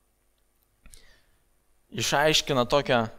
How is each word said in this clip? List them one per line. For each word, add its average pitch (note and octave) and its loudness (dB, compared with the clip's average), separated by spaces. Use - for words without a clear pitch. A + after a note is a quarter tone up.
Išaiškina C#3+ 0
tokią C3+ 2